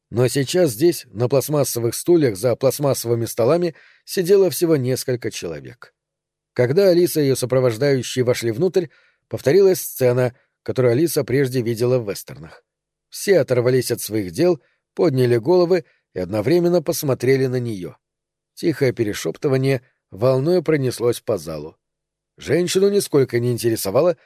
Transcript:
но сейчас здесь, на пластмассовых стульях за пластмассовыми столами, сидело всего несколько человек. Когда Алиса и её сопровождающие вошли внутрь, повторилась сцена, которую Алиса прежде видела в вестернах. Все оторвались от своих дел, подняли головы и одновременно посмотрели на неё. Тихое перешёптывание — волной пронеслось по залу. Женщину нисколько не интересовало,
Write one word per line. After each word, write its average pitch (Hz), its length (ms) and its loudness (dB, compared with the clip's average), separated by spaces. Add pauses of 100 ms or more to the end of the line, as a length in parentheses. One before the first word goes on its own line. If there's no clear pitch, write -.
(140)
но 123 140 2
сейчас 143 440 0
здесь, 165 380 0
на 117 160 -2
пластмассовых 127 680 -2
стульях 147 420 2
за 110 180 0
пластмассовыми 120 720 -2
столами, 151 500 0 (300)
сидело 190 460 2
всего 160 260 0
несколько 123 540 -4
человек. 73 640 -14 (580)
Когда 151 380 2
Алиса 170 320 2
и - 20 0
её 135 100 2
сопровождающие 127 880 0
вошли 117 280 -2
внутрь, 165 380 0 (400)
повторилась 180 520 2
сцена, 123 540 0 (280)
которую 123 300 0
Алиса 151 320 0
прежде 127 380 0
видела 120 360 0
в 113 80 -6
вестернах. 131 560 -12 (460)
Все 185 320 2
оторвались 123 500 0
от 117 120 -4
своих 101 300 -6
дел, 165 280 0 (320)
подняли 127 460 2
головы 175 480 2 (260)
и - 60 -10
одновременно 147 640 0
посмотрели 135 640 0
на 127 120 -4
неё. 104 380 -8 (560)
Тихое 143 400 -2
перешёптывание — 131 880 -2 (300)
волной 131 520 0
пронеслось 127 580 -2
по 107 180 -4
залу. 78 400 -12 (580)
Женщину 180 540 0
нисколько 139 500 0
не 123 100 0
интересовало, 117 760 0